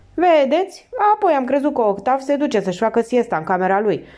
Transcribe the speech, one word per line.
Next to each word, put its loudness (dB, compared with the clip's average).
„Vedeți? 0
Apoi 2
am 0
crezut 0
că -2
Octav 0
se -2
duce 0
să-și -4
facă 0
siesta -2
în -4
camera 0
lui. -2